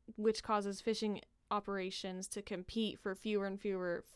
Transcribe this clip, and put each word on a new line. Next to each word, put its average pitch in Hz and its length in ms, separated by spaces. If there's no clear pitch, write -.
which 220 260
causes 202 380
fishing 214 400
operations 190 800
to 202 120
compete 208 580
for 190 160
fewer 208 300
and 196 160
fewer 180 420